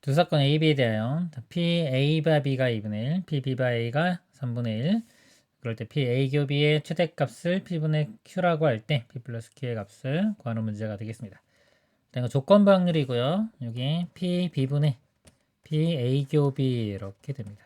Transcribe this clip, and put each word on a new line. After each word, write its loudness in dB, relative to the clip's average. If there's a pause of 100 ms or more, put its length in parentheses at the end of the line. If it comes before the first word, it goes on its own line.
두 0
사건 2
A, 4
B에 4
대하여 0
자, -12
P -4
A 2
바 4
B가 0
이분의 -4
일, -2
P -2
B -2
바 0
A가 -2 (120)
삼분의 -4
일. 0 (580)
그럴 -6
때 -8
P -2
A 2
교비의 2
최대값을 -4
P분의 -2 (120)
Q라고 0
할 0
때 -2
P -14
플러스 -12
Q의 -6
값을 -4
구하는 -6
문제가 -6
되겠습니다. -12 (720)
자, -6
이거 -2
조건부 6
확률이고요. 2 (140)
여기 -4
P -2
B분의 0 (640)
P 0
A 0
교비 0
이렇게 -10
됩니다. -12